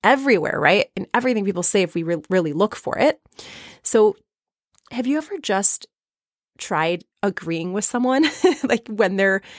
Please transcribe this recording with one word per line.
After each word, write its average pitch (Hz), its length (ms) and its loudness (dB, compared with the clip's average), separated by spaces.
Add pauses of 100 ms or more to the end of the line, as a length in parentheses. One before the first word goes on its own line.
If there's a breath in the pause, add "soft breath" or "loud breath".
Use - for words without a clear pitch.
everywhere, 262 560 2
right? 160 360 2
In 185 180 -8
everything 240 320 0
people 175 180 -2
say 196 180 2
if 175 140 -2
we 165 80 -4
re-, 165 260 -4
really 175 240 0
look 196 220 0
for - 220 -6
it. 302 220 2 (640 loud breath)
So 214 320 4 (760)
have 240 160 -6
you 285 100 0
ever 311 200 -8
just - 500 -2 (720)
tried 170 460 -2 (200)
agreeing 170 500 -4
with 208 120 -2
someone, 254 400 0 (200)
<laughs> 330 180 2
like, 233 240 -2
when 202 280 0
they're 196 260 2 (180 loud breath)